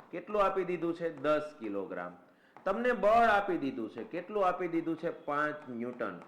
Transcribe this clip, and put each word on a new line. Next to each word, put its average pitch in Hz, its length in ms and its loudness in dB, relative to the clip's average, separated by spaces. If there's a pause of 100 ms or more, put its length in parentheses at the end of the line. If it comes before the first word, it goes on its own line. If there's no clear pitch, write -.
(120)
કેટલું 202 340 0
આપી 190 180 2
દીધું 170 320 -2
છે? 165 140 -4
દસ 147 320 2 (180)
કિલોગ્રામ. 90 560 -6 (480)
તમને 233 300 0
બળ 202 160 2
આપી 202 480 6
દીધું 123 320 -4
છે. 113 140 -10
કેટલું 180 440 -2
આપી 180 200 0
દીધું 160 300 -2
છે? 170 120 -4
પાંચ 147 600 -4
ન્યૂટન. 117 580 -6